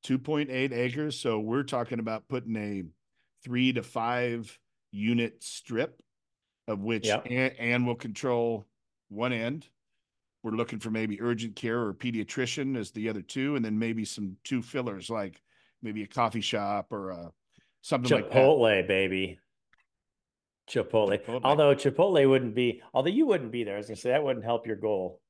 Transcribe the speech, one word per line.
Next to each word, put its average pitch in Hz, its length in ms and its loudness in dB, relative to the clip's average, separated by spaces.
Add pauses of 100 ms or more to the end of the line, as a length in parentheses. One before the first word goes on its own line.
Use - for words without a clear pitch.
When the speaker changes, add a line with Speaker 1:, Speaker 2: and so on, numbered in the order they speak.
Speaker 1:
Two 131 140 0
point 147 320 -2
eight 131 220 0
acres. 127 460 -2
So 110 220 0
we're 117 240 0
talking 120 340 -4
about 110 300 -6
putting 123 260 -4
a 104 300 -6 (580)
three 127 300 2
to 123 100 -2
five 120 720 -4 (360)
unit 113 500 0
strip, - 580 -6 (680)
of 107 160 -2
which 110 220 -2
Speaker 2:
Yep. 104 220 0
Speaker 1:
Ann, 131 300 0
Ann 120 280 0
will 120 100 -2
control 117 720 -2 (400)
one 117 240 -4
end. 120 340 -4 (760)
We're 110 80 -2
looking 117 260 -2
for 110 120 -6
maybe 110 300 -2
urgent 117 360 -2
care 120 240 -2
or 104 140 -2
pediatrician 123 840 -4
as 107 160 -6
the 110 160 -4
other 107 140 -4
two, 139 340 -2
and 117 80 0
then 107 140 -2
maybe 113 260 -2
some 98 400 -8
two 127 180 -2
fillers, 113 480 -6
like 101 300 -6 (420)
maybe 107 200 -6
a 101 40 -8
coffee 113 360 0
shop 101 500 -2
or 98 180 -6
a, 87 220 -12 (480)
something 127 320 0
like 117 180 2
that. 131 60 4
Speaker 2:
Chipotle, 120 500 8
baby. 95 540 0 (1300)
Chipotle. 104 560 4
Speaker 1:
Chipotle. 120 200 -4
Speaker 2:
Although 147 300 6
Chipotle 143 540 4
wouldn't 123 260 4
be, 120 280 0 (100)
although 135 180 2
you 285 160 4
wouldn't 151 260 0
be 120 120 -4
there, 101 100 -6
I 104 40 -4
was 104 80 -8
gonna 107 100 -10
say 123 140 -2
that 143 120 4
wouldn't 127 220 -2
help 117 220 -2
your 110 100 -4
goal 101 540 -4